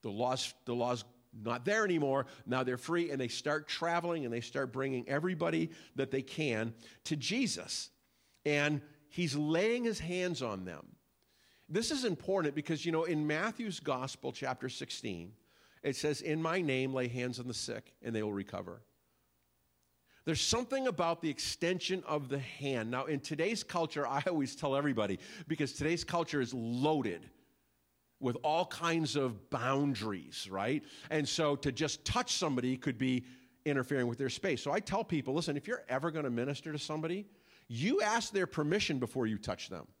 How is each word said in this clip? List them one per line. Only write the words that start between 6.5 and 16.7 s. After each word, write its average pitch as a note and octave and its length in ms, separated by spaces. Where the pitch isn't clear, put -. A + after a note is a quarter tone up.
to D#3 120
Jesus. C#3+ 720
And D3 360
he's E3 260
laying F3+ 500
his A3+ 160
hands F3 400
on G2+ 240
them. F2 220
This A3+ 220
is C4+ 140
important F3+ 500
because, D3+ 300
you E3+ 80
know, D#3+ 120
in D3+ 220
Matthew's G3 540
Gospel, C3 520
chapter C3 360
sixteen, G2 640
it C#3+ 120
says, D3+ 280
"In D#3+ 200
my E3 180
name, C3+ 320